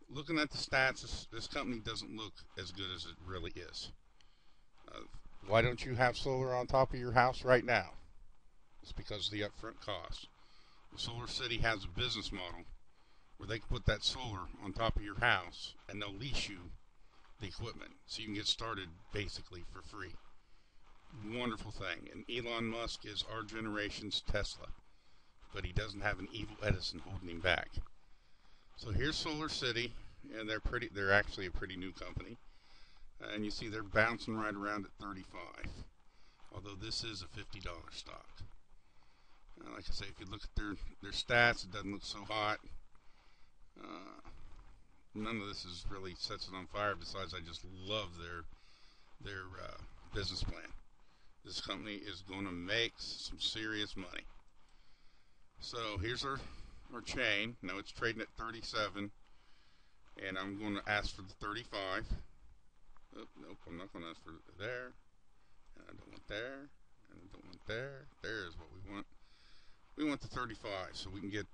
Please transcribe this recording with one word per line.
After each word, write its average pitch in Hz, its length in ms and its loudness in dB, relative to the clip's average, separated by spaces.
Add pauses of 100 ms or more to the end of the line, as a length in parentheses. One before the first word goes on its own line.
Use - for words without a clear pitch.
looking 151 300 0
at 151 120 4
the - 60 -4
stats, 131 460 6
this, - 280 -2
this 113 160 -4
company 123 380 0
doesn't 110 320 -4
look 107 160 -4 (260)
as 92 120 -4
good 95 160 -2 (100)
as 82 80 -6
it 82 120 -10 (100)
really 90 280 -2
is. - 380 -6 (1000)
Uh, - 100 -8 (460)
why 107 140 12
don't 120 240 6
you 131 100 2
have 123 220 8
solar 131 380 4
on 123 120 4
top 131 280 8
of 131 40 0
your 123 140 0
house 123 320 10
right 127 180 12
now? 104 280 6 (920)
It's - 100 -10
because 101 340 -2
of 104 80 2
the 104 80 2
upfront 110 420 -4
cost. - 440 -4 (640)
Well, - 80 -8
Solar 117 280 -2
City 117 320 2
has 110 260 6
a - 40 -4
business 117 440 0
model 87 320 -4 (720)
where 95 120 -6
they 110 100 0
can - 100 -6
put 120 160 2
that 107 180 8
solar 107 460 2 (160)
on 95 80 -2
top 113 240 6
of 104 60 6
your 101 180 -2
house 98 540 6 (160)
and 101 100 -4
they'll 101 140 -2
lease 117 340 4
you 87 220 -8 (680)
the 104 100 -2
equipment, 110 420 -6 (160)
so - 140 -4
you 110 80 -4
can 104 60 -2
get 107 120 0
started 104 420 2 (240)
basically 95 580 -2
for 95 120 -10
free. 95 320 -8 (1160)
Wonderful 113 420 -2
thing. - 380 -2
And 104 140 -10 (100)
Elon 117 300 0
Musk 113 400 -2
is 104 260 -2
our 113 120 -2
generation's 104 800 -2
Tesla, - 460 2 (840)
but 98 80 0
he 90 80 0
doesn't 101 300 2
have 101 180 4
an 98 140 -4
evil - 320 -4
Edison 98 360 4
holding 90 280 -4
him 82 120 -4
back. 87 280 6 (1080)
So 113 160 -2
here's 143 240 6
Solar 151 340 0
City, 120 420 2 (420)
and 110 140 -4
they're 110 100 2
pretty, 120 300 2
they're 98 240 6
actually 101 320 8
a 90 60 0
pretty 92 260 0
new 92 160 -2
company. 92 460 -6 (920)
And 107 140 0
you 104 60 0
see 113 180 -2
they're 107 140 -2
bouncing 110 560 6
right 107 160 2
around 101 320 0
at - 180 -12
thirty-five, 90 640 -6 (800)
although 98 300 -8
this 110 240 -2
is 107 160 -2
a 87 160 -8
fifty 98 240 -4
dollar 85 320 -6
stock. - 380 -10 (1300)
Uh, - 140 -10
like 101 160 -8
I - 20 6
say, 101 140 2
if 101 120 -8
you 107 140 -8
look 104 120 -6
at - 120 -6
their, 104 200 2 (260)
their 95 100 -6
stats, 120 520 8
it 92 80 -8
doesn't 101 200 -2
look 101 140 -6
so 104 200 -6
hot. 107 320 4 (1200)
Uh, 95 520 -12 (840)
none 107 280 0
of 98 40 -4
this 104 200 -4
is 87 240 -8
really 95 260 -2
sets - 320 -2
it 95 80 -6
on 90 120 -4
fire, 101 300 4
besides 92 360 -4
I 87 120 -6
just 85 200 -8 (200)
love 98 320 0
their, 85 260 -6 (840)
their, 95 140 -6 (180)
uh, - 140 -6 (380)
business 92 280 2
plan. 85 300 0 (720)
This - 160 -4
company 101 360 -2
is 92 340 -8
gonna 95 220 0
make 98 460 4
some - 420 -6
serious 107 560 0
money. 92 260 -6 (1400)
So 110 420 -2
here's 127 240 0
our, 135 140 0 (560)
our 117 60 -6
chain. 113 640 4
Now 95 160 -2
it's 98 120 -6
trading 110 320 0
at - 60 -6 (100)
thirty-seven, 110 720 0 (1120)
and 95 140 -2
I'm 98 240 -2
gonna 101 240 2
ask 104 300 2
for 101 60 -10
the 95 180 -12
thirty-five. 104 640 0 (1120)
Oop, 110 100 -12 (120)
nope, 78 260 -12
I'm 85 100 -6
not 87 160 -8
gonna 87 160 -6
ask 82 140 -10
for 82 120 -12 (220)
there. 123 360 -4 (840)
And 85 140 -14
I 92 100 -14
don't 92 120 -16
want 101 180 -12
there. 135 420 -4 (400)
And 87 80 -18
I 90 140 -18
don't - 120 -14
want 92 220 -14
there. 135 400 -6 (160)
There 104 240 -2
is 80 100 -10
what 82 160 -10
we 98 220 -10
want. 101 120 -4 (920)
We 151 80 2
want 143 160 2
the - 80 -6
thirty-five, 104 640 -2
so - 200 -6
we 101 60 -6
can 101 120 -4
get, 101 240 -2